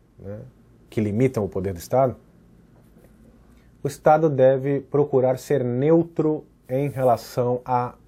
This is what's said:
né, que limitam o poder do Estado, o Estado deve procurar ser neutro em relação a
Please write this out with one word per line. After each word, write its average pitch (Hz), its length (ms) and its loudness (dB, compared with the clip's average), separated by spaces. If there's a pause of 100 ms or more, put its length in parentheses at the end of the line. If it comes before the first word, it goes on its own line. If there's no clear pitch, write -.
(180)
né, 101 200 -16 (500)
que 110 140 -4
limitam 107 420 0
o 92 60 -4
poder 95 240 -6
do 85 40 -12
Estado, 127 380 -2 (1700)
o 143 60 -4
Estado 156 420 2
deve 135 500 2
procurar 131 580 0
ser 135 240 -2
neutro 156 800 0 (240)
em 135 220 -2
relação 123 760 0
a 123 280 -2 (120)